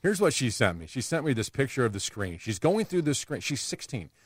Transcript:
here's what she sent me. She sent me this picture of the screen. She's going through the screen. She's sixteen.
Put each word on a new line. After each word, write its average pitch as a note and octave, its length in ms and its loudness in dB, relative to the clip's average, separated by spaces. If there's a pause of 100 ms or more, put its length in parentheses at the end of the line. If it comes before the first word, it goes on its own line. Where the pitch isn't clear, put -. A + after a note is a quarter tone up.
here's F#3+ 180 2
what F3+ 140 6
she B2 160 2
sent F#2 280 2
me. D#2+ 80 -10
She - 140 -4
sent D#3+ 240 -2
me D3+ 80 2
this A2+ 160 0
picture C3+ 380 0
of G#2 80 0
the G2 60 -4
screen. F#2 380 -6
She's A2 200 -6
going G3 260 2
through F3 180 0
the D3 120 2
screen. B2 260 -4
She's - 220 -4
sixteen. - 480 -8 (140)